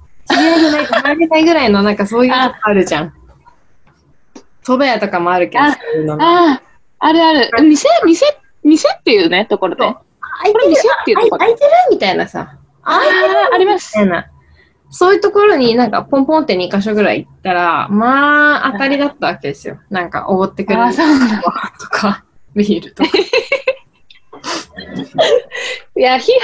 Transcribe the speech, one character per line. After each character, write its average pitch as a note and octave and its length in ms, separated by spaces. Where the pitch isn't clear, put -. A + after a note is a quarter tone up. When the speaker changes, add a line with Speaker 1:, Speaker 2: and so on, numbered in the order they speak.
Speaker 1:
知 E4 60
り D4 100
合 E4 100
い D#4+ 40
じ D#4+ 60
ゃ D4+ 60
な D4 100
い - 40
と - 60
入 D4 240
れ E4 120
な D#4+ 100
い D#4+ 80
ぐ E4+ 80
ら D4 100
い A3 60
の、 G3+ 120
な G#3 100
ん G3+ 40
か G3+ 100
そ A3 120
う B3 80
い - 20
う - 20
と B3+ 60
こ - 100
あ G#3+ 140
る F#3 100
じ F3 100
ゃ D3+ 100
ん。 - 20
Speaker 2:
あ。 D3+ 80
Speaker 1:
蕎 B3+ 140
麦 C#4 100
屋 A#3 140
と G3+ 80
か F#3+ 100
も F3 120
あ F3+ 80
る F3 100
け F3 80
ど、 C4 80
Speaker 2:
あ、 D4 80
Speaker 1:
そ - 60
う - 20
い D#3 60
う - 20
の。 D3+ 160
Speaker 2:
あ、 E4 420
あ D#4 160
る E4 80
あ D#4+ 100
る。 C#4 200
Speaker 1:
は A#3 80
い。 - 20
Speaker 2:
店、 D4+ 260
店、 E4+ 220
店 D#4 240
っ - 40
て C4 120
い G3 100
う E3 60
ね、 G3 160
と G#3+ 100
こ F#3 120
ろ E3+ 80
ね。 A3+ 100
Speaker 1:
そ - 60
う。 - 40
あ、 - 220
開 G#4 80
い - 20
て A4 60
る。 - 20
Speaker 2:
こ B4+ 60
れ - 20
店 G#4+ 220
っ - 160
て - 60
い - 20
う - 80
と A#4 80
こ - 80
ろ。 - 40
Speaker 1:
あ、 F#4 40
あ - 20
い-、 A#4 80
開 - 0
い - 20
て C#5+ 60
る？ C#5+ 60
み - 60
た G3 120
い F3 80
な E3+ 100
さ。 - 300
Speaker 2:
あ D#4+ 160
ー、 - 0
Speaker 1:
開 C#5 100
い - 20
て - 60
る？ F#4+ 260
Speaker 2:
あ - 20
り F#4 80
ま G4+ 140
す。 - 180
Speaker 1:
み G#3 80
た G3 40
い - 20
な。 E3+ 160
そ F4+ 200
う - 20
い - 40
う - 20
と G4+ 100
こ G4+ 160
ろ G#4 80
に A#3+ 220
な A#3+ 100
ん G#3+ 60
か - 100
ポ - 160
ン C4+ 80
ポ D#4 140
ン - 20
っ D#4 40
て F#3+ 100
二 F3+ 120
箇 G3+ 140
所 G#3+ 140
ぐ G#3 80
ら D3+ 80
い - 120
行 - 60
っ - 20
た F#3 80
ら、 F3 380
ま C#4+ 760
あ - 60
当 G3+ 60
た C4+ 100
り C#4 100
だ C#4+ 80
っ C#4+ 100
た D#3 120
わ F3 80
け - 100
で C#3 80
す - 140
よ。 D#3 100
な F#3 180
ん E3 40
か - 180
お G3 80
ご F#3+ 100
っ F#3+ 60
て G3+ 120
く G3+ 60
れ - 40
る A3+ 80
Speaker 2:
あ A#3+ 60
ー、 A#3+ 40
そ D#4+ 120
う - 20
な B3+ 320
ん - 20
だ。 - 20
Speaker 1:
と - 80
か、 - 380
ビ G#3 80
ー G3+ 180
ル - 100
と D4 120
か。 - 100
Speaker 2:
<laughs> - 0
い - 40
や、 B3+ 180
ヒ D#4+ 140
ー B4+ 120